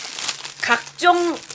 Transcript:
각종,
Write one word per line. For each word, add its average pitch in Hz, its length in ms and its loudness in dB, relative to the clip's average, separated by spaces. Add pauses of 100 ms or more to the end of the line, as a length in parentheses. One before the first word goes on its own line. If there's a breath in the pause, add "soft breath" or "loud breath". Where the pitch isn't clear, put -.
(600)
각종, 349 760 2 (200)